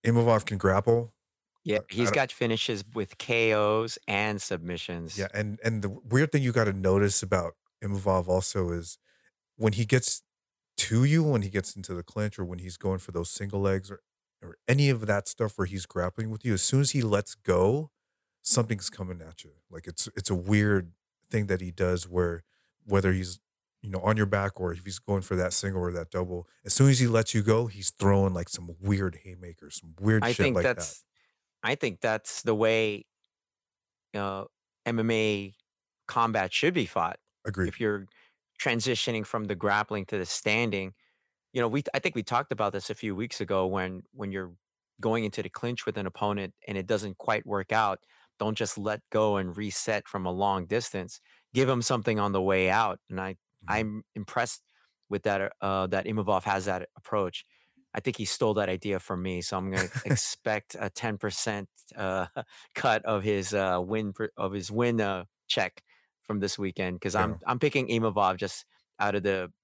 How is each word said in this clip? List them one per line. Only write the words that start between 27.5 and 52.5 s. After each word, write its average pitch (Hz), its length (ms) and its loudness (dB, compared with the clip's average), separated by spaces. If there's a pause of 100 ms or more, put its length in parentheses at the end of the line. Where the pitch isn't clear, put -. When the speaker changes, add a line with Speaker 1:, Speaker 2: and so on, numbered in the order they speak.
Speaker 1:
he's 95 240 -2
throwing, 98 440 4
like, 87 140 -4
some 87 220 -8 (100)
weird 98 440 0
haymakers, 87 560 -16
some 80 200 -20
weird 107 240 4
Speaker 2:
I 120 80 2
Speaker 1:
shit 104 120 2
Speaker 2:
think 127 120 2
Speaker 1:
like - 80 4
that. 123 120 2
Speaker 2:
that's, - 280 -6 (580)
I 117 140 0
think 113 240 -4
that's - 420 -2
the 113 120 2
way, 110 520 2 (1080)
uh, 98 300 -4 (400)
M 117 140 0
M 113 120 2
A 107 440 0 (540)
combat 110 440 2
should 175 220 0
be 123 120 0
fought. 85 320 -4 (260)
Speaker 1:
Agreed. 98 240 -2
Speaker 2:
If - 120 -8
you're 104 260 -2 (540)
transitioning 117 680 -2
from 110 180 -6
the 101 100 -4
grappling 101 520 -2
to 107 120 -6
the 90 80 -4
standing, 104 680 -2 (580)
you 127 80 -2
know, 120 80 2
we, 139 140 0 (120)
I 139 40 0
think - 160 -2
we 113 80 -2
talked 123 300 -2
about 104 200 0
this 98 180 -6
a 104 40 -6
few 104 220 -6
weeks 120 240 -8
ago 95 260 0
when, 92 360 -4 (100)
when 104 200 -8
you're 92 220 -10 (460)
going 113 240 0
into 104 180 -4
the - 80 -8
clinch 120 360 -6
with 104 120 -4
an 98 80 -6
opponent 101 480 -4 (120)
and 101 120 -6
it 92 80 -6
doesn't 101 320 -2
quite - 280 -2
work 98 260 -4
out, 107 280 0 (380)
don't 107 200 -2
just 110 200 -2
let 107 220 -4 (100)
go 107 260 2
and 92 200 -4
reset 104 520 -2
from 92 180 -6
a 87 60 -2
long 95 340 0
distance. 101 540 -4 (340)
Give 127 140 4
him 123 140 0
something 113 360 0
on 104 140 0
the 95 100 2
way 92 280 4